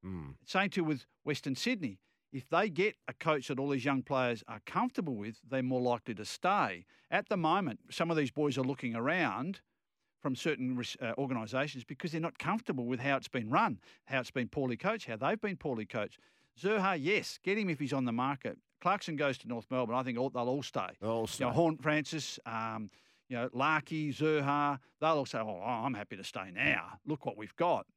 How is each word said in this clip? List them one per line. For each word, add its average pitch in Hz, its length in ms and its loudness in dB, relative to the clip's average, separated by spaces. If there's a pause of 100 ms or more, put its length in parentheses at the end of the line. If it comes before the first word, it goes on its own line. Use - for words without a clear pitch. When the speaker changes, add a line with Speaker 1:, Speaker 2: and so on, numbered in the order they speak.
Speaker 1:
Mm. 82 300 -8 (120)
Speaker 2:
Same 190 240 2
too 180 140 2
with 151 220 0 (180)
Western 143 300 -2
Sydney. 160 440 -2 (340)
If 131 160 -8
they 190 220 4
get 185 260 0 (120)
a - 40 -8
coach 151 360 0
that 135 100 -2
all 139 100 0
these 135 160 0
young 135 180 2
players 123 460 0
are 113 160 -12
comfortable 190 500 0
with, 107 220 -6 (120)
they're 131 140 0
more 127 200 2
likely 120 320 0
to 104 100 -8
stay. 131 640 0 (240)
At 196 180 0
the 214 80 0
moment, 165 440 2 (100)
some 170 200 0
of 165 60 2
these 147 140 2
boys 147 260 0
are 135 60 0
looking 127 340 -2
around 139 640 0 (580)
from 139 160 -2
certain 127 420 -2
res-, 120 240 -6
uh, 117 180 -2
organisations 131 680 -2
because 151 280 -8
they're 165 80 -2
not 160 180 -4
comfortable 160 480 -2
with 123 140 0
how 139 160 2
it's 131 120 -4
been 113 220 -2
run, 170 300 4 (260)
how 135 140 0
it's 120 100 -6
been 120 180 0
poorly 127 300 0
coached, 214 280 -2
how 113 100 -6
they've 151 240 0
been 196 160 -2
poorly 123 280 -2
coached. 110 340 -4 (400)
Zurhaar, 196 400 4
yes, 156 440 0
get 202 160 2
him 208 100 2
if 156 100 0
he's 143 140 0
on 135 140 2
the 117 60 0
market. 123 440 -2 (240)
Clarkson 180 360 0
goes 139 220 2
to - 100 -14
North 117 220 -6
Melbourne. 123 240 0
I 127 80 2
think 120 160 -2
all, 131 120 0
they'll 120 180 -2
all 135 140 0
stay. 110 240 -4 (140)
Speaker 1:
They'll 110 100 -2
all 113 60 2
Speaker 2:
You 113 280 -2
know, 123 60 2
Speaker 1:
stay. - 0 -
Speaker 2:
Horn-Francis, 151 960 2
um, 110 440 -4 (380)
you 127 80 -4
know, 120 160 0
Larkey, 151 600 2
Zurhaar, 147 680 2 (220)
they'll 156 100 4
all 147 160 2
say, 131 120 -4
"Oh, 107 240 -4
I'm 120 320 0
happy 104 220 -8
to 95 80 -14
stay 95 280 -8
now. 110 540 0
Look 151 200 -4
what 104 100 -4
we've 107 200 -12
got. 160 300 2 (100)